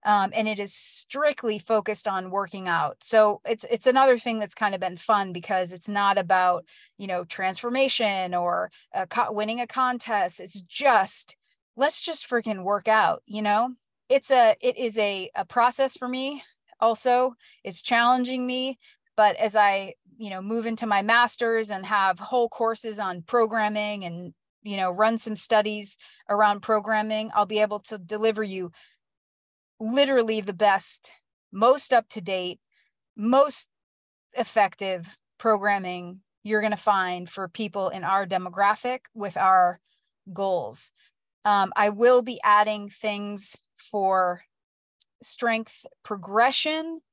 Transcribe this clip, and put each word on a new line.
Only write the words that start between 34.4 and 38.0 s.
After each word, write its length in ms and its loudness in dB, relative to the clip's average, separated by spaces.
programming 800 0
you're 200 0
gonna 140 0
find 540 0
for 160 -8
people 440 -4
in 120 -10